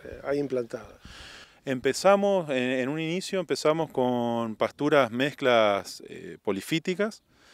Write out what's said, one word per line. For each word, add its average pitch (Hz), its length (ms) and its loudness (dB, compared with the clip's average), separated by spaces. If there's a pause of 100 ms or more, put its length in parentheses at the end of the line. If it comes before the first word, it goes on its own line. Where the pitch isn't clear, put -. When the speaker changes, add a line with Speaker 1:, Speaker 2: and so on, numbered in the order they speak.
Speaker 1:
eh, - 220 -14
hay 143 160 -2
implantadas? 123 580 -6 (640)
Speaker 2:
Empezamos, 180 880 2
en, 131 60 -2
en 127 320 0
un 151 100 -4
inicio 170 400 -4
empezamos 156 540 0
con 120 640 0
pasturas 139 560 2
mezclas, 120 960 2
eh, 85 340 -14
polifíticas, 165 800 -4 (320)